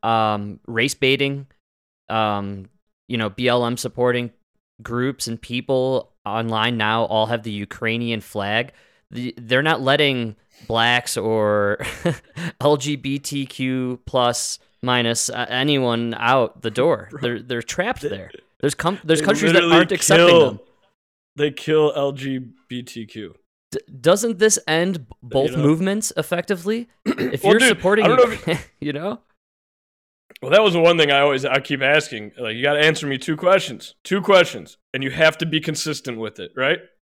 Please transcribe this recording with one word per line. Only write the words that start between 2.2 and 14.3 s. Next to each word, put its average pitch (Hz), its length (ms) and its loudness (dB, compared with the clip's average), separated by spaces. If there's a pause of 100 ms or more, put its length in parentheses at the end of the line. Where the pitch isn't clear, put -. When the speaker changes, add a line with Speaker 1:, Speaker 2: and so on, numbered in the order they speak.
Speaker 1:
you 120 100 -6
know, 110 120 -2
B 123 180 -4
L 123 180 2
M 120 120 -2
supporting 123 540 -2 (520)
groups 123 440 -4
and 113 140 -8
people 127 720 -2 (140)
online 113 520 -2
now 110 280 0
all 110 220 0
have 117 160 -4
the 113 80 -8
Ukrainian 113 680 -4
flag? 107 500 -4 (380)
The, 123 280 -10
they're 127 260 0
not 156 180 2
letting 135 540 0 (320)
blacks 120 500 2
or 104 600 0 (420)
<laughs> - 400 -12
L 147 160 4
G 143 200 -4
B 135 220 -6
T 139 280 -6
Q 131 580 -4
plus - 540 0 (240)